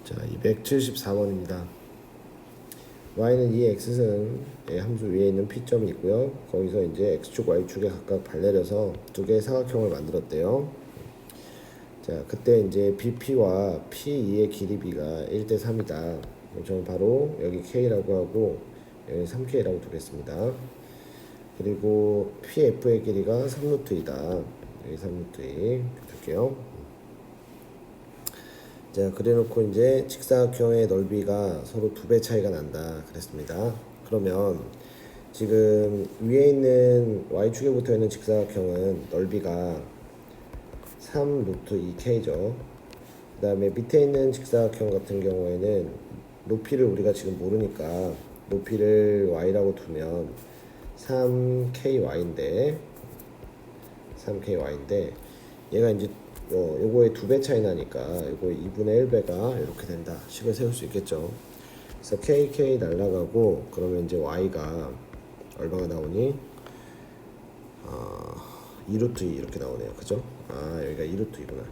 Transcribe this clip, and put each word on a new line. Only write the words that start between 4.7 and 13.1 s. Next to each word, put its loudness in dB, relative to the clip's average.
함수 -4
위에 4
있는 0
P점이 0
있고요. 0
거기서 0
이제 0
X축, -4
Y축에 0
각각 -4
발 -6
내려서 2
두 -4
개의 4
사각형을 0
만들었대요. -2
자, -6
그때 6
이제 2
비피와 0